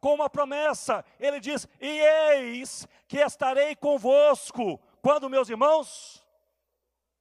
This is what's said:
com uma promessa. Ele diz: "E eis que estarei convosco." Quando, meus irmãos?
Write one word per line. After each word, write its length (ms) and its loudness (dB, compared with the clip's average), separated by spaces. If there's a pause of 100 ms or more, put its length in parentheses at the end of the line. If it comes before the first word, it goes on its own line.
com 140 2
uma 140 -2
promessa. 760 -4 (120)
Ele 220 -2
diz: 260 -8 (140)
"E 220 -4
eis 840 0 (220)
que 120 -6
estarei 560 0
convosco." 1040 0 (220)
Quando, 280 0
meus 200 0
irmãos? 800 -2 (920)